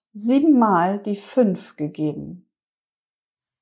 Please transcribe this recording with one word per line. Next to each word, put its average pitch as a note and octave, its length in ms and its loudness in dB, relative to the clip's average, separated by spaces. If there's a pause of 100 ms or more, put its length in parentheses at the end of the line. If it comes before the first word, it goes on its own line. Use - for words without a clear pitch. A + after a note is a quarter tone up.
(120)
siebenmal G#3+ 880 2
die G3+ 180 -6
fünf - 600 -2
gegeben. D3+ 760 -8 (1120)